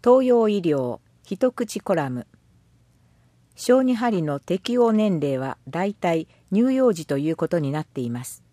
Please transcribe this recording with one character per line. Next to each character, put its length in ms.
東 240
洋 220
医 120
療、 400
一 300
口 260
コ 160
ラ 140
ム。 180
小 300
児 100
針 280
の 180
適 380
応 160
年 260
齢 160
は 220
大 240
体 340
乳 240
幼 200
児 120
と 120
い 120
う 60
こ 120
と 100
に 120
な 120
っ 40
て 140
い 80
ま 160
す。 180